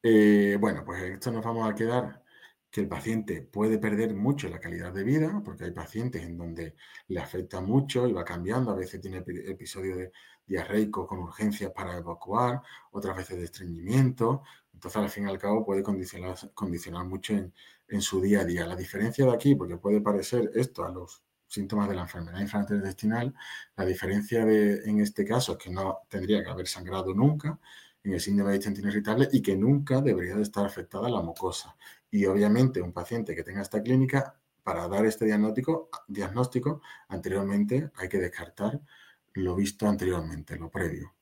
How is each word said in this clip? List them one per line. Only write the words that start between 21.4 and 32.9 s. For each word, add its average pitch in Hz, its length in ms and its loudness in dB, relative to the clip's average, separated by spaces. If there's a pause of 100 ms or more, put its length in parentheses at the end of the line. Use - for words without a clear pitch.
síntomas 101 420 -2
de 98 60 0
la 90 80 -4
enfermedad 87 380 -8
inflamatoria 101 400 0
intestinal, 110 520 -2 (440)
la 95 80 -2
diferencia 101 600 0
de, 104 460 6
en 107 80 4
este 104 260 2
caso 117 280 2
es 87 60 -6
que - 120 -14
no 95 380 -4
tendría 101 340 0
que - 80 -8
haber 90 160 -6
sangrado 92 480 -4
nunca 147 460 4 (420)
en 196 120 -2
el - 60 -2
síndrome 101 300 2
de 98 60 2
intestino 98 320 -2
irritable 107 420 2
y 120 100 6
que 98 140 2
nunca 135 460 4
debería 92 340 0
de 104 80 2
estar 101 240 0
afectada 98 420 -6
la 107 140 0
mucosa. - 540 -6 (340)
Y 101 160 4
obviamente 104 560 4
un 87 100 -6